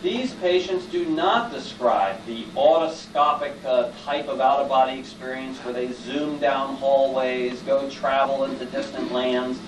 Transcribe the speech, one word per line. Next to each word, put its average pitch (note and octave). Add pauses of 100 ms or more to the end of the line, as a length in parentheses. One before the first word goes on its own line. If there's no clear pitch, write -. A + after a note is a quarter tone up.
these A#3+
patients F3+
do E3+
not D#3+
describe G2
the A2+ (120)
autoscopic, D3 (120)
uh, B2 (160)
type C#3+
of C3
out-of-body C3
experience C3
where B2
they B2
zoom D3
down C3+
hallways, C3
go C#3
travel C3+
into B2+
distant B2+
lands B2+ (100)